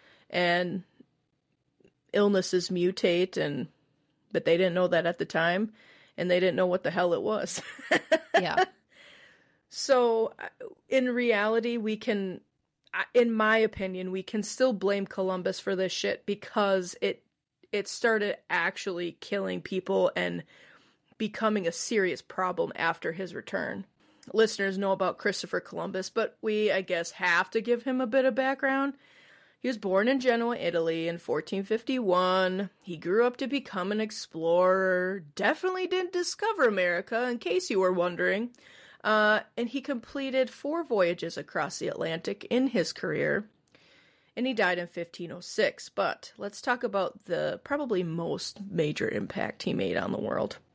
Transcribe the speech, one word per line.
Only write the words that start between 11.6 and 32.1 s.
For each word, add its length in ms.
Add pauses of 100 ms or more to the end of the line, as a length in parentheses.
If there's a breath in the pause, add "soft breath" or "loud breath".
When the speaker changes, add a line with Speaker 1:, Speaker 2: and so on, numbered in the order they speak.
Speaker 1:
we 180
can, 460 (520)
I, 200
in 180
my 260
opinion, 540
we 120
can 200
still 300
blame 320
Columbus 560
for 140
this 180
shit 320
because 760
it, 220 (480)
it 160
started 500 (120)
actually 720
killing 400
people 560
and 260 (760 soft breath)
becoming 480
a 60
serious 500
problem 540
after 380
his 200
return. 520 (480 loud breath)
Listeners 440
know 140
about 260
Christopher 440
Columbus, 480
but 320
we, 300
I 100
guess, 300
have 400
to 100
give 220
him 180
a 60
bit 180
of 100
background. 600 (640 soft breath)
He 80
was 100
born 300
in 120
Genoa, 380
Italy 500
in 100
fourteen 460
fifty-one. 1080 (140)